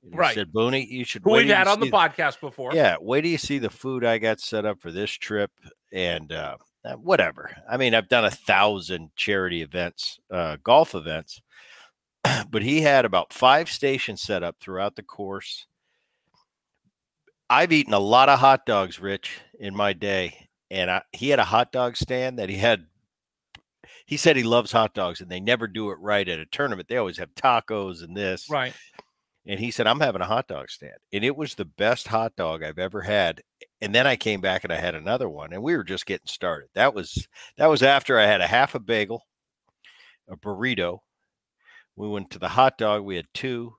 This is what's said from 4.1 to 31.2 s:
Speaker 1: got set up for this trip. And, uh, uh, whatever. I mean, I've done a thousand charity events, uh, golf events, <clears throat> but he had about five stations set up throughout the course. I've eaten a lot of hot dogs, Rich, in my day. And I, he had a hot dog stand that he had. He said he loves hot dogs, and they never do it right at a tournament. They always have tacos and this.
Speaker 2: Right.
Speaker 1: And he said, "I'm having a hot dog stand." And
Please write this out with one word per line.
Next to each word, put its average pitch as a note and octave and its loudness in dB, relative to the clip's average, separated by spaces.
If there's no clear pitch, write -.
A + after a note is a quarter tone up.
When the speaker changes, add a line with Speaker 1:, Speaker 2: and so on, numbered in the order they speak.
Speaker 1:
got A2 0
set G#2+ -4
up G#2 -4
for E2+ -14
this G2 -6
trip. G#2 -4
And, E2+ -4
uh, D2 -10
uh, B2 -10
whatever. F#2+ -2
I A2+ -4
mean, B2+ 2
I've A2+ 2
done A#2+ 4
a G2 4
thousand F#2+ 0
charity F#2 -2
events, F2 -8
uh, E2 -4
golf C#3 6
events, D#2+ -10
<clears throat> B2+ -2
but G2+ -2
he D3 0
had C#3 6
about F#2 0
five C#3+ 4
stations C3+ -4
set F2+ -4
up E2+ -6
throughout F#2+ -6
the G#2+ -16
course. - -12
I've E3 4
eaten C#3+ 2
a G2+ 4
lot A#2+ 6
of C#3 6
hot C3+ 6
dogs, G2 0
Rich, - -8
in G2+ -10
my G2+ 2
day. F#2+ -4
And F#2 -2
I, F2+ -2
he B2 -4
had C3 4
a G2+ 4
hot A2+ 0
dog B2 -2
stand B2+ -4
that G2 -6
he F#2+ -8
had. G2+ 0
He D3 -6
said D3+ 4
he B2 2
loves A2+ 2
hot A2 2
dogs, F2 -4
and F2+ -16
they F#2 -8
never A2+ 0
do G#2 -8
it D#2+ -10
right G2+ -2
at E2+ -6
a D#2+ -12
tournament. A2+ -6
They A#2+ -4
always F#2+ -4
have F2 -14
tacos G#2 -2
and E2+ -14
this. F#2+ -6
Speaker 2:
Right. C3+ -4
Speaker 1:
And G2 -8
he A#2 -4
said, A2+ -2
"I'm C3 2
having G#2+ 0
a F2+ -4
hot A2+ -2
dog C#2 -12
stand." - -18
And G#2 -4